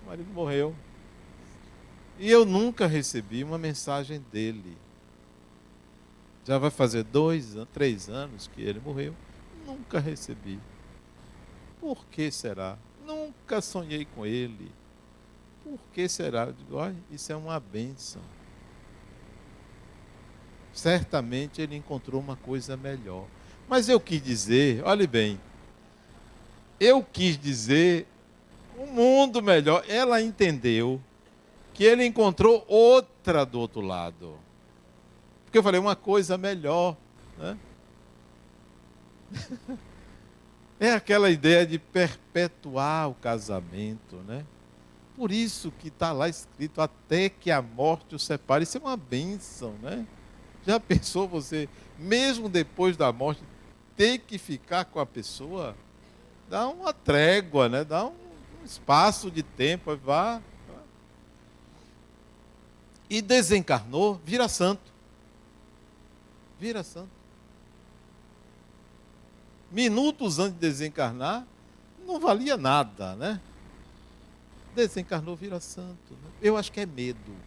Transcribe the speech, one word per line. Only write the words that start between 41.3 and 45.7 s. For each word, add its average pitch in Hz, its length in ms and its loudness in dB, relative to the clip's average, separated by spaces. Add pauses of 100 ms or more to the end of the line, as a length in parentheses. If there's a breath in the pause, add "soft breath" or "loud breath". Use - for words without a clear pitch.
ideia 165 340 6
de 160 140 -4
perpetuar 156 1300 -2
o 127 60 -10
casamento, 104 1040 -6 (100)
né? 135 180 -12 (680)
Por 233 160 -4
isso 214 400 -4